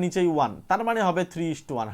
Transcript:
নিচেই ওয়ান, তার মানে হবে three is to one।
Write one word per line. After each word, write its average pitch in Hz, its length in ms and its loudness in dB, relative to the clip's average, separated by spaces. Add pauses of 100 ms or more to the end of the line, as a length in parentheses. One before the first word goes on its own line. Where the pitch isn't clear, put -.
নিচেই 180 320 2
ওয়ান, 131 160 2 (180)
তার 202 180 2
মানে 233 200 0
হবে 175 140 2 (120)
three 165 220 -4
is 143 120 -12
to 143 140 -6
one। 110 120 -6